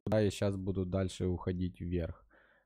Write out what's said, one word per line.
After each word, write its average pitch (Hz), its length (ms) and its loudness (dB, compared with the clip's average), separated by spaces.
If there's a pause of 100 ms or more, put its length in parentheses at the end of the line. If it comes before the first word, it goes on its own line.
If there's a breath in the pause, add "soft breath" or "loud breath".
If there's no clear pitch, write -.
да, 107 140 4
и 98 100 4
щас 101 260 0
будут 95 320 -2
дальше 95 380 0
уходить 90 520 -2
вверх. 87 460 -4 (400 soft breath)